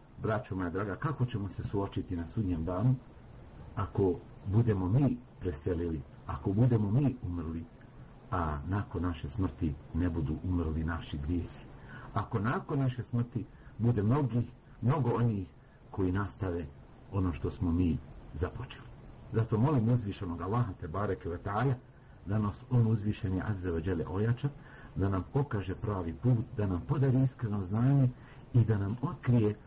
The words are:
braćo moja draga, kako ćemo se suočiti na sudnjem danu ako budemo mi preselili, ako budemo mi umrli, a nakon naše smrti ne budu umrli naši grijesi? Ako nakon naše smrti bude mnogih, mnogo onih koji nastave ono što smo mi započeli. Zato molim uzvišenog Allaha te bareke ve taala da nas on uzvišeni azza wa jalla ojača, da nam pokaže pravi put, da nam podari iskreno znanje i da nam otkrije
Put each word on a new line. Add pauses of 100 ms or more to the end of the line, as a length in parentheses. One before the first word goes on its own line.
(220)
braćo
moja
draga,
kako
ćemo
se
suočiti
na
sudnjem
danu (800)
ako (320)
budemo
mi (220)
preselili, (240)
ako
budemo
mi
umrli, (640)
a (100)
nakon
naše
smrti (200)
ne
budu
umrli
naši
grijesi? (480)
Ako
nakon
naše
smrti (340)
bude
mnogih, (320)
mnogo
onih (420)
koji
nastave (460)
ono
što
smo
mi (360)
započeli. (460)
Zato
molim
uzvišenog
Allaha
te
bareke
ve
taala (520)
da
nas (160)
on
uzvišeni
azza
wa
jalla
ojača, (480)
da
nam
pokaže
pravi
put, (180)
da
nam
podari
iskreno
znanje (440)
i
da
nam
otkrije (120)